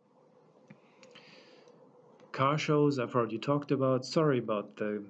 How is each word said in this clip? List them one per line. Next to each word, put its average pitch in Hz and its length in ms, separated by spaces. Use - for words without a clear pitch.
Car 139 260
shows, 147 400
I've 117 160
already 113 240
talked 143 320
about. 131 340
Sorry 151 340
about 107 380
the 104 340